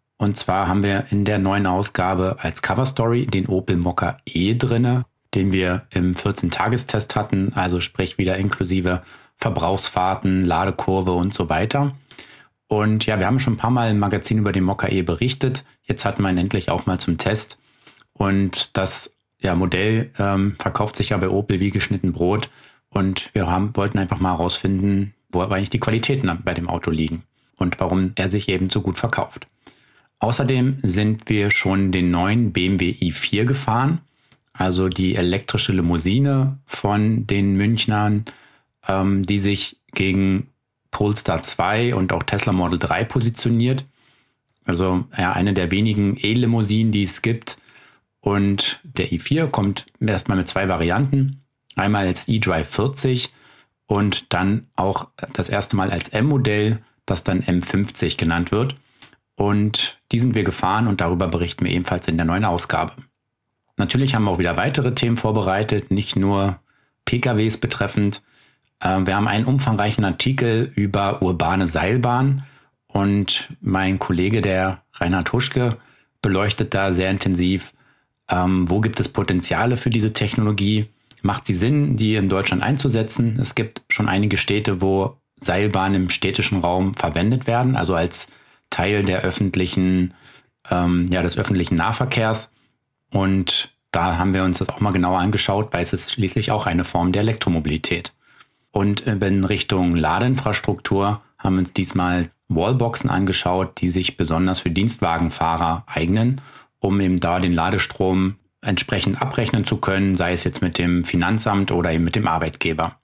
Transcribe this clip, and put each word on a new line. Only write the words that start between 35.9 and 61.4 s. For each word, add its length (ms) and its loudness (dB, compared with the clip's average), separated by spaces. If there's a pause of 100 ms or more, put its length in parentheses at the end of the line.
von 640 0
den 280 2
Münchnern, 680 2 (640)
ähm, 400 2
die 100 0
sich 400 -2 (160)
gegen 540 0 (440)
Polestar 500 0
zwei 540 0
und 180 0
auch 80 -2
Tesla 320 -2
Model 240 2
drei 260 -2
positioniert. 800 0 (800)
Also, 420 0 (120)
ja, 140 2
eine 220 0
der 180 0
wenigen 500 2
E-Limousinen, 720 2
die 100 2
es 220 -2
gibt. 340 -4 (600)
Und 640 0
der 280 -4
i 60 0
vier 300 0
kommt 400 -2 (120)
erstmal 380 0
mit 100 0
zwei 220 0
Varianten. 720 2 (340)
Einmal 300 0
als 220 -2
eDrive 420 0
vierzig 640 -2 (540)
und 460 0
dann 420 0
auch 320 -2 (260)
das 160 -2
erste 260 -2
Mal 140 0
als 200 -4
M-Modell, 680 2 (300)
das 160 -2
dann 180 0
M 220 0
fünfzig 540 -2
genannt 340 0
wird. 240 0 (580)
Und 640 0 (140)
die 80 2
sind 160 2
wir 80 2
gefahren 420 0
und 160 0
darüber 260 0
berichten 380 -2